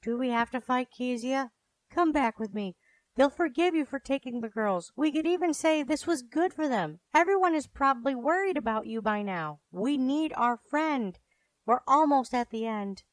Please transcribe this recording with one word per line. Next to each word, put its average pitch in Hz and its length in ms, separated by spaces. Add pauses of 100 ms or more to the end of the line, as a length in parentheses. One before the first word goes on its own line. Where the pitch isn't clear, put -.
Do 233 160
we 254 120
have 233 220
to 254 80
fight, 254 320
Kezia? 247 600 (380)
Come 339 220
back 269 280
with 214 140
me. 196 220 (400)
They'll 269 140
forgive 330 460
you 302 100
for 269 140
taking 262 420
the 226 80
girls. 202 460
We 302 160
could 311 160
even 349 260
say 311 300
this 277 240
was 311 160
good 320 280
for 311 160
them. 175 320 (140)
Everyone 359 400
is 302 140
probably 269 480
worried 349 420
about 220 300
you 226 140
by 208 200
now. 170 380 (120)
We 233 260
need 285 380
our 240 220
friend. 285 640 (460)
We're 247 220
almost 285 460
at 240 160
the 226 160
end. 202 480